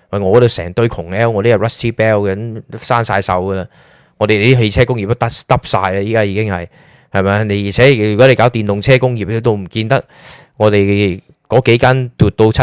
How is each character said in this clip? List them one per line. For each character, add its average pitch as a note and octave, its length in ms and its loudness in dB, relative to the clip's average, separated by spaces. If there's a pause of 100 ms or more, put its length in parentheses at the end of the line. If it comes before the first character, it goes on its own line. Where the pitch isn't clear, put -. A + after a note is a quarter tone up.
(100)
喂， G2+ 100 -4
我 G2 160 2
嗰 A#2+ 60 6
度 B2 40 6
成 F2 280 -4
堆 G#2+ 140 -4
窮 E2+ 240 -12
L， A#2 180 -2
我 G#2 120 -2
呢 A2+ 160 2
個 G#2 80 -2
Rusty A#2 240 -6
Bell G#2+ 420 0
嘅， A2 380 -10
咁 A2 80 -14
生 A#2+ 240 -2
晒 G2+ 160 -2
鏽 F#2 220 -2
㗎 G2 140 -4
啦。 F#2 120 -6 (500)
我 G#2+ 120 0
哋 A2 60 2
啲 A#2+ 260 2
汽 G#2+ 100 0
車 B2+ 140 0
工 A#2+ 120 -2
業 G2+ 120 -6
都 A#2 60 -2
得， A#2+ 120 -2 (220)
得 B2+ 160 0
晒 F#2+ 260 -2
啦， G2 80 -4
依 G#2 140 -4
家 A2 120 2
已 G2+ 100 -2
經 A2 180 -2
係， E2+ 160 -6 (420)
係 F#2+ 140 0
咪 G2 80 2
啊？ G#2+ 100 0
你， G2+ 260 -2
而 G2 40 -4
且 C3 220 4 (180)
如 G2+ 40 -2
果 C3 120 6
你 B2+ 80 4
搞 A2+ 120 4
電 A2+ 160 -2
動 G2+ 160 -4
車 C3 180 2
工 B2+ 180 -2
業， A2 240 -4
都 A2+ 160 0
唔 F#2+ 100 -8
見 A2 220 -6
得 C3+ 160 -2 (520)
我 G#2+ 140 2
哋 G2+ 500 0 (260)
嗰 B2+ 180 2
幾 A#2+ 140 4
間 B2+ 380 2
奪 G#2 140 2
到 A2 200 2
七 - 120 0